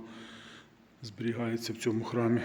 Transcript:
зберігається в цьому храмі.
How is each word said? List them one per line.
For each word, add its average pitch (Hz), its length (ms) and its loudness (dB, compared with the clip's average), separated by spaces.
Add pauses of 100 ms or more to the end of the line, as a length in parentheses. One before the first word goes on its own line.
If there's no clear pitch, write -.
(1040)
зберігається 117 720 -2
в 110 40 -6
цьому 113 280 2
храмі. 117 400 4